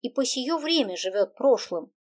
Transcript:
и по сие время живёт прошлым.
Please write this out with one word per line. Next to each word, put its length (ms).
и 80
по 160
сие 320
время 400
живёт 380
прошлым. 580